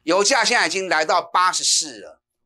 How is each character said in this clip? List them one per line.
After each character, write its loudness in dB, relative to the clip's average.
油 2
价 2
现 2
在 2
已 -2
经 -6
来 0
到 0
八 0
十 -4
四 -2
了， -20